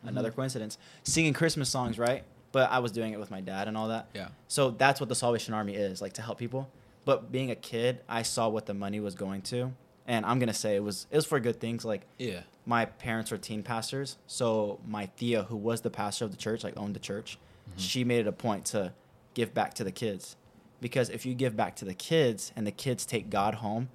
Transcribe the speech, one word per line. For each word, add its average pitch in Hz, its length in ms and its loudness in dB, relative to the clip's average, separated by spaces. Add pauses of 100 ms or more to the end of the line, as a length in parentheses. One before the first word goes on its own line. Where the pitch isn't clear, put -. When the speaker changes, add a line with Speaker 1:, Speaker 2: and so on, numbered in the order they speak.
Speaker 1:
Mm-hmm. - 40 -8
Speaker 2:
another 107 220 0
coincidence, 127 460 -4 (280)
singing 156 280 4
Christmas 156 380 2
songs, 120 280 0
right? 120 260 2 (280)
But 131 180 6
I 127 100 4
was 117 120 0
doing 110 200 -2
it 104 80 -6
with 101 100 -8
my 98 100 -8
dad 95 280 -2
and 107 80 -2
all 110 120 0
that. 113 260 -4
Speaker 1:
Yeah. 92 140 -8 (200)
Speaker 2:
So 135 220 4
that's 135 300 6
what 123 80 -2
the 123 60 0
Salvation 117 400 2
Army 104 200 -2
is, 98 280 -2
like, 98 120 -4
to 110 80 -8
help 113 160 -6
people. 131 300 -4 (360)
But 123 280 4
being 127 180 0
a 107 40 0
kid, 123 540 0
I 117 140 0
saw 117 260 2
what 107 180 -2
the 101 80 -2
money 101 260 -2
was 98 140 -4
going 95 280 -6
to. 123 300 -2 (340)
And 113 200 0
I'm 123 120 4
gonna 117 140 2
say 104 240 2
it 101 80 4
was, 101 260 -4
it 143 60 4
was 151 80 4
for 143 160 2
good 117 200 0
things. 117 240 -4
Like, 104 180 -2 (160)
Speaker 1:
Yeah. 104 220 -4 (260)
Speaker 2:
my 117 180 4
parents 113 460 -4
were 107 80 -4
teen 107 240 -6
pastors. 131 640 -6
So 110 600 2
my 104 200 -4
Thea, 117 380 2
who 110 120 -6
was 113 240 0
the 117 100 0
pastor 104 360 -2
of 101 40 -4
the 92 60 -10
church, 113 280 -2
like, 92 120 -6
owned 104 180 -4
the 98 60 -8
church, - 380 -8 (320)
Speaker 1:
Mm-hmm. 90 80 -12
Speaker 2:
she 92 260 0
made 120 160 4
it 104 60 4
a 101 60 0
point 104 340 -2
to 95 260 0 (400)
give 113 220 -2
back 107 200 2
to 117 100 -4
the 95 60 -2
kids. 98 460 -6 (460)
Because 120 260 2
if - 160 -8
you 127 80 -2
give 123 240 0
back 104 200 2
to 104 100 -8
the 92 80 -4
kids 127 600 2
and 107 120 -2
the 104 40 0
kids - 360 -2
take 107 240 -2
God 104 240 4
home, 113 400 -2